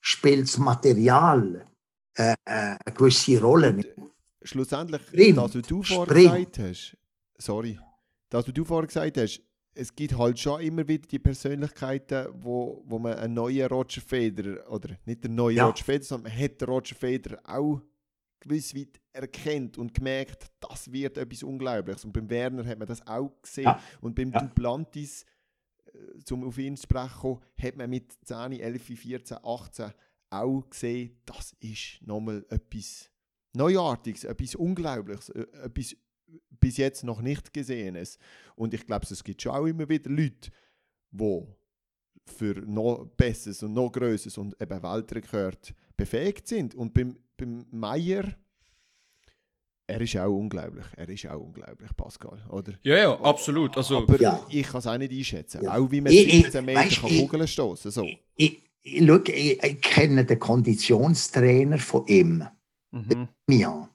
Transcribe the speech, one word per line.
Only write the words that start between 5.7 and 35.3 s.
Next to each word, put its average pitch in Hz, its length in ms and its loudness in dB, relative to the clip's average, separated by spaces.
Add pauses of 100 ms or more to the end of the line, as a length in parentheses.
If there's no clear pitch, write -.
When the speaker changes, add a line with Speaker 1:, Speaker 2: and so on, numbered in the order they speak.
Speaker 2:
vorher 180 240 0 (100)
Speaker 1:
Sprint. 180 360 10
Speaker 2:
gesagt - 60 -12
hast, 92 380 -10 (400)
sorry, 110 420 -6 (520)
das, 120 160 -2
was 127 80 -10
du 156 100 -4
vorher 160 220 -2
gesagt 156 320 -4
hast, 110 240 -2 (320)
es - 200 -14
gibt 135 240 -4
halt 120 200 0
schon 147 240 -4
immer 160 260 -4
wieder 156 180 -2
die 139 120 -6
Persönlichkeiten, 135 1120 -4
wo, 123 540 -8
wo 113 120 -8
man 117 160 -4
einen 117 200 -8
neuen 127 340 -2
Roger 127 320 -4
Federer, 104 720 -6
oder 95 320 -10
nicht 117 200 -10
den 117 100 -6
neuen 117 240 2
Speaker 1:
Ja. 120 80 6
Speaker 2:
Roger - 180 -2
Federer, 139 200 -4
sondern 117 280 -12
man 117 100 -6
hat 139 180 -6
den 127 80 -8
Roger 127 280 -6
Federer 127 480 -6
auch 147 380 -4 (580)
gewiss 143 340 -8
weit 139 240 -14 (140)
erkannt 135 680 -8
und 120 160 -10
gemerkt, 135 520 -6 (140)
das - 300 -18
wird 135 280 -8
etwas 123 240 -12
Unglaubliches. 127 640 -8
Und 107 80 -16
beim 110 180 -8
Werner 123 340 -6
hat 117 140 -10
man 107 100 -12
das 117 180 -14
auch 127 360 -10
gesehen. - 220 -12
Speaker 1:
Ja. 143 160 2 (200)
Speaker 2:
Und 120 160 -10
beim 127 160 -6
Speaker 1:
Ja. 135 80 0
Speaker 2:
Duplantis, 139 840 -6 (640)
äh, - 380 -20
zum 127 200 -8
auf 127 140 -10
ihn 135 180 -8
zu - 80 -18
sprechen 127 360 -4
kommen, 127 200 -4 (200)
hat 127 160 -6
man 123 140 -10
mit 127 220 -10 (120)
zehn, 120 280 -12
elf, 120 320 -10
vierzehn, 120 600 -14
achtzehn 117 480 -12 (380)
auch 131 400 -6
gesehen, 120 540 -10
das - 360 -18
ist - 440 -16
nochmal 107 460 -8
etwas - 600 -10 (440)
Neuartiges, 143 720 -2
etwas 117 320 -10
Unglaubliches, 147 760 -6